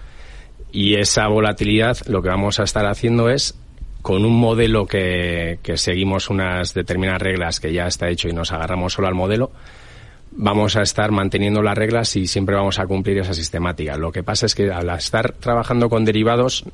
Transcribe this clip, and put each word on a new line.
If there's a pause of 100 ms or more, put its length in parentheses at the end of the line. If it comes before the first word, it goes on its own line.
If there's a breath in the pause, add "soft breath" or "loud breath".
(720 loud breath)
y
esa
volatilidad (100)
lo
que
vamos
a
estar
haciendo
es (460)
con
un
modelo
que,
que
seguimos
unas
determinadas
reglas
que
ya
está
hecho
y
nos
agarramos
solo
al
modelo, (800 loud breath)
vamos
a
estar
manteniendo
las
reglas
y
siempre
vamos
a
cumplir
esa
sistemática.
Lo
que
pasa
es
que
al
estar
trabajando
con
derivados